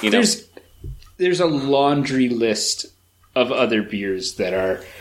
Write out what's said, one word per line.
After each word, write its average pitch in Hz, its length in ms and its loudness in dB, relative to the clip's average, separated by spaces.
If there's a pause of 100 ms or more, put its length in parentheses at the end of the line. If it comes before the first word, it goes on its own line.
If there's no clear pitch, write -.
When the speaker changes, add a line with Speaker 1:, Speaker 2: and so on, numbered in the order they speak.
Speaker 1:
You 214 80 0
know? 220 80 4
Speaker 2:
there's, - 320 0 (680)
there's 180 220 0
a 180 60 2
laundry 139 840 2
list 113 580 -2 (480)
of 127 160 2
other 113 320 2
beers 98 540 -6
that 92 180 -2
are 92 280 -2 (180)